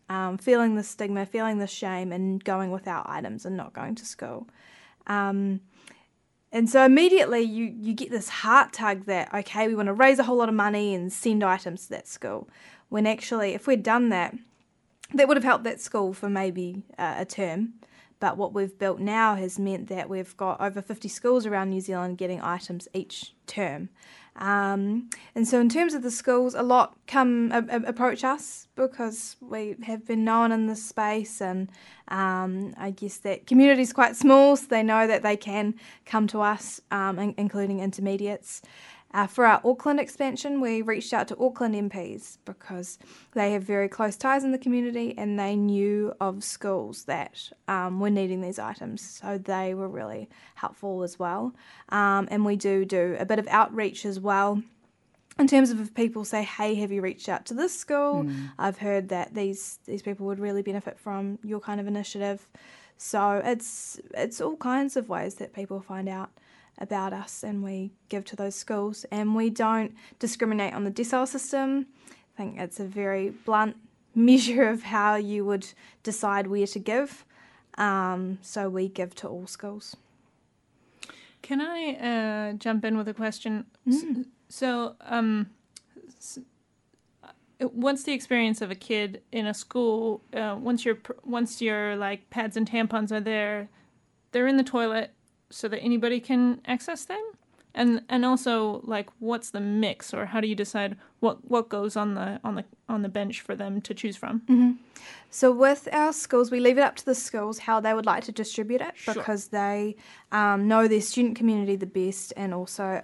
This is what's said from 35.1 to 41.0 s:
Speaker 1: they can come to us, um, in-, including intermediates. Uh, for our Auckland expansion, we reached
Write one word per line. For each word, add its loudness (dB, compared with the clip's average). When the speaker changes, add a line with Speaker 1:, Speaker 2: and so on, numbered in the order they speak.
Speaker 1:
they 2
can -2
come 2
to -2
us, 0
um, -2
in-, -2
including -2
intermediates. -4
Uh, 2
for 4
our 8
Auckland 2
expansion, -4
we 0
reached -4